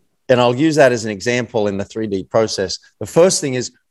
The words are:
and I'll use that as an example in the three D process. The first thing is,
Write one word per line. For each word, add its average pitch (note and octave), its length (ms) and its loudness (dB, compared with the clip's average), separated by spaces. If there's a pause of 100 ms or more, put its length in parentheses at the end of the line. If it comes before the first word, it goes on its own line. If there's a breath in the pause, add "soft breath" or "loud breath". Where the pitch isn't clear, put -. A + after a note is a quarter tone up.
(280)
and B2 120 4
I'll B2 160 2
use D3+ 200 0
that C#3 160 6
as A#2 140 -4
an A2 60 -6
example A2 560 -2
in G2 100 -4
the G2 80 -6
three A2 220 -8
D F#2+ 160 -4
process. G#2+ 540 -2 (220 soft breath)
The G#2+ 80 -10
first F3+ 340 2
thing C3+ 140 -4
is, B2 160 -6 (200)